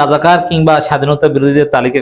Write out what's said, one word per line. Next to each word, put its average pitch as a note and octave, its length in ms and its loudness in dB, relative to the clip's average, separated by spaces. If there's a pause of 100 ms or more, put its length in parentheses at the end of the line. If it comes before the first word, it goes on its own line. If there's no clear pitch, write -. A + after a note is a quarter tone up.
রাজাকার D3+ 380 2 (100)
কিংবা D#3+ 320 0
স্বাধীনতা D3 520 -2
বিরোধীদের C#3 420 2
তালিকা B2+ 260 -2